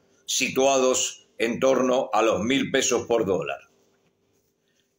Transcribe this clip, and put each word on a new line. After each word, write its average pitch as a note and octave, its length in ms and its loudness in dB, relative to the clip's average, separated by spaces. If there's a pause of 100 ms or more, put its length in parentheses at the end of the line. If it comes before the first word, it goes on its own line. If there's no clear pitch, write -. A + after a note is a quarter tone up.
(260)
situados C3 1000 0 (100)
en A#2 220 -2
torno B2+ 520 2
a A2 100 2
los G2+ 180 2
mil B2+ 300 -2
pesos B2 360 0
por A#2 180 0
dólar. D2+ 460 -4 (1300)